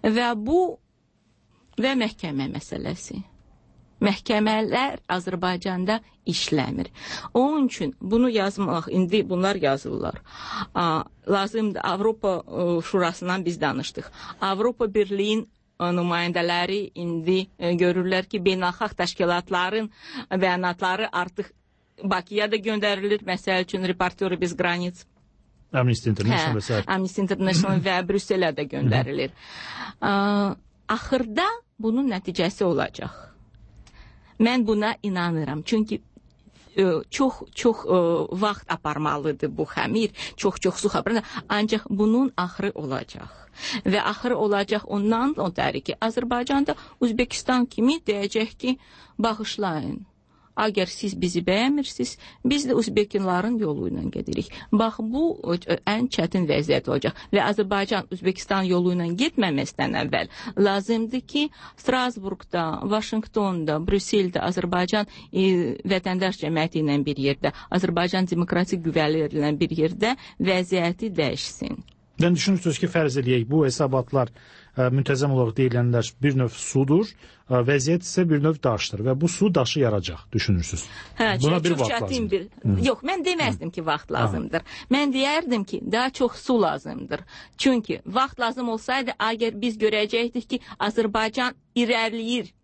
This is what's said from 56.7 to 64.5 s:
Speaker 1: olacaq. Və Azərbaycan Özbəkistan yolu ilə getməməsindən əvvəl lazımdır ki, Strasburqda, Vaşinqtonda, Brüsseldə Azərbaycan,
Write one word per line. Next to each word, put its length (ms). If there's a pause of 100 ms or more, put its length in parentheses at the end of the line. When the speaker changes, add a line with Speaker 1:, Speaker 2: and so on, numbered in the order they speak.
Speaker 1:
olacaq. 360
Və 140
Azərbaycan 720
Özbəkistan 560
yolu 240
ilə 200
getməməsindən 840
əvvəl 320 (260)
lazımdır 680
ki, 220 (260)
Strasburqda, 920 (160)
Vaşinqtonda, 960
Brüsseldə 640
Azərbaycan, 640 (200)